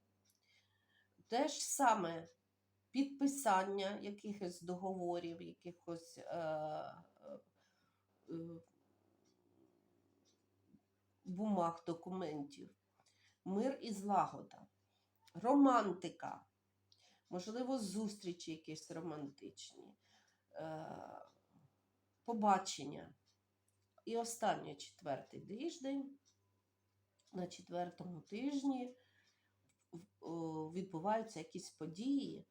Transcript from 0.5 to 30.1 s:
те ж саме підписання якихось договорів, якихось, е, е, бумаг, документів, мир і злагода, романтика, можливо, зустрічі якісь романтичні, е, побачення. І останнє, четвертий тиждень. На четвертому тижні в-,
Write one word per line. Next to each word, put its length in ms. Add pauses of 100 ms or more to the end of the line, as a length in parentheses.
те 200
ж 160
саме 640 (640)
підписання 1120
якихось 580
договорів, 840
якихось, 760
е, 160 (1900)
е, 340 (2500)
бумаг, 640
документів, 840 (720)
мир 380
і 100
злагода, 760 (680)
романтика, 1120 (840)
можливо, 480
зустрічі 760
якісь 380
романтичні, 1040 (580)
е, 760 (1000)
побачення. 840 (920)
І 120
останнє, 580
четвертий 680
тиждень. 800 (1120)
На 140
четвертому 720
тижні 760 (1000)
в-, 340